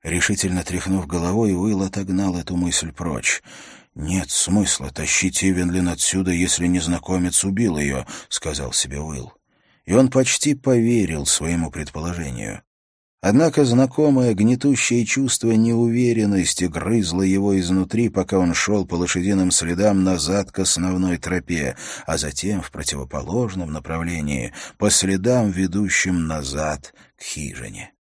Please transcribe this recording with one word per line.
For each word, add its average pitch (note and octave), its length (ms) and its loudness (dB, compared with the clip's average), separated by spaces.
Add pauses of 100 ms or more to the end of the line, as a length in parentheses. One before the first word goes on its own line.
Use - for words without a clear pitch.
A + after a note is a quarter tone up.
Решительно F2+ 600 0
тряхнув F2+ 440 -2
головой, F2+ 460 0
Уилл G2 300 0
отогнал F#2+ 540 -2
эту F2 200 -6
мысль F2 360 -2
прочь. D#2+ 500 -6 (520)
«Нет E2 360 -4
смысла F2+ 600 0
тащить F#2 540 -2
Эвенлин F2+ 440 2
отсюда, F#2 420 0
если F2 360 0
незнакомец F2 800 0
убил G2 320 0
её», — C#2 300 -2 (220)
сказал C#2+ 440 -6
себе C#2 280 -4
Уилл. D2 320 -10 (520)
И - 80 -2
он B2+ 160 6
почти C3 460 2
поверил A2+ 720 2
своему E2 440 0
предположению. D2+ 920 -8 (600)
Однако C#3+ 440 4
знакомое B2+ 680 4
гнетущее A#2+ 720 2
чувство A#2+ 460 0
неуверенности A2+ 1120 4
грызло F2 560 0
его G2 400 4
изнутри, F#2 480 0
пока F#2+ 300 0
он F2 160 2
шёл G2+ 320 0
по - 80 -6
лошадиным F#2 560 2
следам F#2 540 2
назад F#2 460 0
к - 100 -6
основной F#2 580 0
тропе, E2+ 580 -4 (300)
а D#2+ 100 -2
затем F2 460 -4
в - 80 -12
противоположном D2+ 1000 -6
направлении, D#2 840 -4 (240)
по G#2 100 2
следам, G2+ 640 2
ведущим F#2 760 0
назад D2+ 680 -6 (240)
к - 40 -20
хижине. A#1+ 800 -12